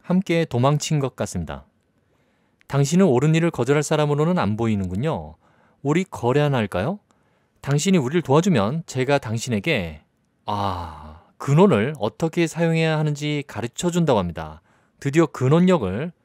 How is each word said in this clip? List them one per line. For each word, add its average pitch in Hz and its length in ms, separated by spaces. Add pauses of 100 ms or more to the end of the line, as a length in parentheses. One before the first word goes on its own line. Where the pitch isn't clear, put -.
함께 175 420
도망친 143 540
것 135 160
같습니다. 78 500 (1000)
당신은 143 380
옳은 147 300
일을 165 160
거절할 139 300
사람으로는 151 560
안 107 200
보이는군요. 101 800 (440)
우리 156 220
거래 123 380
하나 143 160
할까요? 110 420 (600)
당신이 147 360
우리를 151 240
도와주면 147 640
제가 131 320
당신에게, 110 840 (420)
아, 85 760 (160)
근원을 147 640
어떻게 165 480
사용해야 160 520
하는지 147 480
가르쳐준다고 147 720
합니다. 80 420 (380)
드디어 156 260
근원력을 147 880 (140)